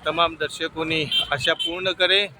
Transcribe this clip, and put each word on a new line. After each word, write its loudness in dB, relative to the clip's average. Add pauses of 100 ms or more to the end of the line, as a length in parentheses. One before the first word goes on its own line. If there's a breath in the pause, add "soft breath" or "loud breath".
તમામ 0
દર્શકોની -4 (220)
આશા 0
પૂર્ણ -2
કરે. 2 (100)